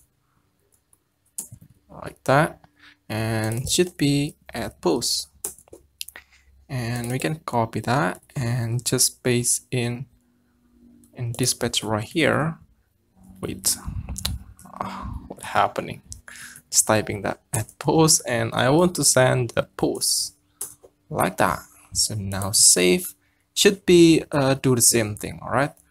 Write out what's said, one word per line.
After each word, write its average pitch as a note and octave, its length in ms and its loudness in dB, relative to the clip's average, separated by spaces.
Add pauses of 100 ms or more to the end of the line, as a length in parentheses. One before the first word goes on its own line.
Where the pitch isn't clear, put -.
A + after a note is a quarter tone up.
(1900)
like - 360 -18
that, C#3+ 360 2 (480)
and A2 640 -4
should F3+ 260 0
be C#3+ 380 0 (180)
add A2+ 280 -10
post, - 480 -2 (1400)
and A#2+ 420 -6
we C3 80 -4
can D#3 180 -4
copy A2+ 440 -2
that C3 400 -2 (140)
and A#2 500 -2
just - 380 0
paste A#2+ 480 0
in, A#2+ 360 -4 (1080)
in A#2+ 160 -6
dispatch A#2+ 540 -4
right G#2+ 180 -2
here. C#3+ 560 0 (840)
Wait, - 360 -4 (1040)
uh, - 260 -8 (220)
what - 160 -16
happening? - 580 -2 (680)
Just - 180 2
typing G#2 340 0
that - 180 -6 (120)
add - 260 -8
post, D#3+ 480 4
and A#2 260 -2
I A2+ 180 2
want F3+ 260 4
to C#3+ 80 -2
send B2+ 460 4
the - 120 -2
post - 720 -4 (760)
like C3+ 280 -2
that. F#2+ 240 0 (320)
So - 220 -2
now F#2+ 360 -6
save. - 640 4 (400)
Should G3+ 320 2
be, E3+ 440 8
uh, C3+ 220 2
do C3 220 2
the A#2 80 2
same G#2 340 2
thing, F2 240 -12
all - 80 -14
right? C3 240 0 (180)